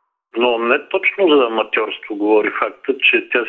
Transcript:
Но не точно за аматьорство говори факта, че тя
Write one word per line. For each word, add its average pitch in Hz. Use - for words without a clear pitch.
Но 117
не 120
точно 185
за 143
аматьорство 110
говори 107
факта, -
че -
тя 120